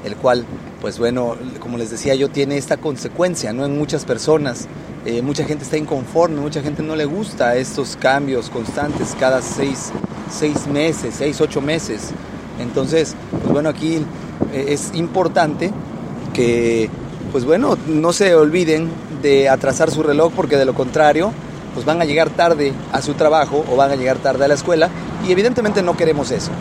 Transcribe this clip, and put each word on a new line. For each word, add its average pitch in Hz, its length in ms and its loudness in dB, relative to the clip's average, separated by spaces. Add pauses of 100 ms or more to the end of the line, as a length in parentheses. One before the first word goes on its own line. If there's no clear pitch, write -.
el 104 120 -8
cual, 123 280 2 (360)
pues 104 180 -6
bueno, 120 380 0 (240)
como 120 160 -8
les 117 140 -6
decía 123 240 -2
yo, 135 160 2
tiene 139 260 0
esta 139 220 -2
consecuencia, 156 760 -2
¿no? 127 120 -4
En 143 140 -2
muchas 151 280 -4
personas, 135 600 0 (380)
eh, 117 180 -2
mucha 147 220 -2
gente 147 200 -4
está 160 120 -4
inconforme, 156 640 0
mucha 151 220 -4
gente 147 200 -4
no 156 140 -4
le 156 80 0
gusta 147 500 0
estos 127 420 -2
cambios 135 520 0
constantes 143 720 -4
cada 131 220 4
seis, 139 500 -4 (400)
seis 151 340 -2
meses, 143 520 -2
seis, 143 220 -2
ocho 151 200 2
meses. 139 500 -4 (480)
Entonces, 135 560 0 (160)
pues - 220 0
bueno, 147 160 2
aquí, 160 300 -2 (540)
eh, 139 160 -4
es 143 260 -2
importante 165 760 0 (640)
que, 117 560 2 (420)
pues 127 140 -2
bueno, 196 320 4 (100)
no 160 260 2
se 185 220 4
olviden 160 540 4 (340)
de 139 260 6
atrasar 135 420 4
su 151 120 -2
reloj 156 320 4
porque 147 220 2
de 139 80 6
lo 123 100 2
contrario, 151 560 4 (440)
pues 123 120 -6
van 160 140 2
a 170 40 4
llegar 156 260 2
tarde 151 420 4 (180)
a 135 120 0
su 143 120 -2
trabajo 151 560 4
o 123 60 4
van 139 160 6
a 139 40 0
llegar 127 200 0
tarde 135 300 2
a - 20 4
la 147 60 6
escuela 160 340 2 (400)
y - 20 0
evidentemente 208 520 2
no 175 140 2
queremos 147 340 2
eso. - 200 -2 (100)